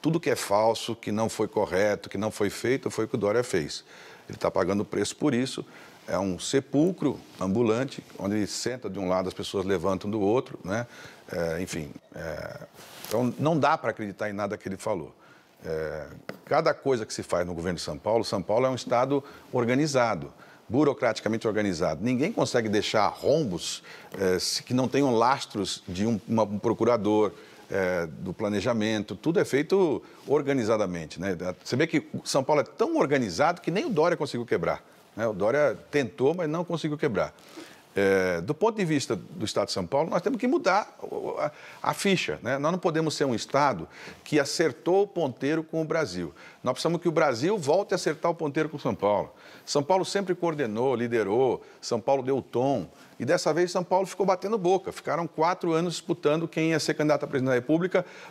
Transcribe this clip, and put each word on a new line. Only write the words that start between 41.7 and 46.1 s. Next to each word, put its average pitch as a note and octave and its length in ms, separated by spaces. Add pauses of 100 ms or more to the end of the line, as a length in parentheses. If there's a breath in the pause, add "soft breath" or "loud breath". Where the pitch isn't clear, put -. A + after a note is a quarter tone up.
a - 140
ficha, E3+ 480
né? C3 160
Nós D3+ 140
não F#3 60
podemos D#3+ 360
ser D3 100
um C3 100
Estado C3 540 (360 loud breath)
que D3 160
acertou E3+ 600
o G3+ 40
ponteiro D#3 560
com D#3+ 180
o D#3+ 40
Brasil. G2+ 500 (280 loud breath)